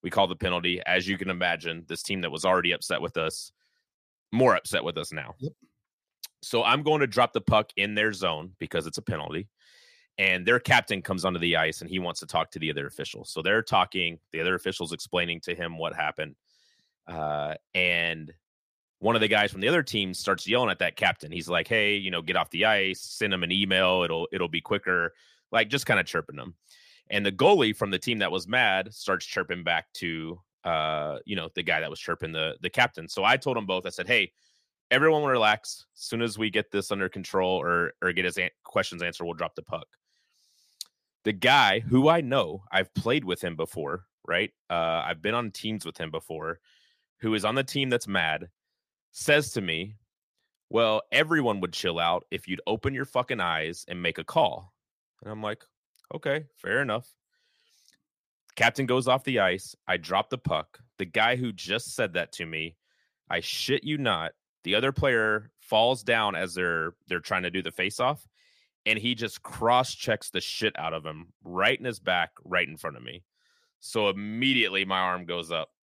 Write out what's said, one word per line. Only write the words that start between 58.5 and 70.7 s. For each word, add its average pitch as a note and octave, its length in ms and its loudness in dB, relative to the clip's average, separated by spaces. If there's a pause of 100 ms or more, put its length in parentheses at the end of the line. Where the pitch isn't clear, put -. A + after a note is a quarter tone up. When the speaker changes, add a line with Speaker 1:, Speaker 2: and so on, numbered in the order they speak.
Speaker 1:
Captain A#2+ 320 4
goes B2+ 200 2
off C3 160 4
the B2 160 0
ice. F#2 360 2 (120)
I F#2 100 0
drop F2 320 0
the B2+ 100 -4
puck. - 400 -2 (180)
The F#2+ 80 -4
guy A2 300 2
who B2 160 -4
just G2 420 -6
said G#2 200 -2
that E2+ 200 -2
to E2+ 120 -6
me, D#2+ 320 -8 (520)
I F2 120 0
shit - 420 -2
you D3+ 140 -4
not, F#2 340 0 (320)
the F#2 120 0
other B2+ 160 2
player A2 680 0
falls A#2+ 440 2
down A2 320 2
as F2 200 -4
they're, E2+ 400 -2 (120)
they're F2 120 -2
trying F2+ 240 -2
to F2 80 -2
do F#2 100 -2
the E2 100 -6
face-off, B2+ 560 -2 (580)
and A2 140 2
he A#2+ 160 -2
just A2 280 -8
cross-checks - 880 0
the F2+ 100 -4
shit - 360 -2